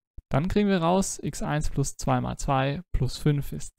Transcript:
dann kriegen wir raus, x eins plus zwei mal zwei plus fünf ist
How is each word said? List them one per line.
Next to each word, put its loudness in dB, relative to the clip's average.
dann 2
kriegen 2
wir 2
raus, 2
x -6
eins 0
plus -2
zwei 0
mal -4
zwei 0
plus 0
fünf 0
ist -10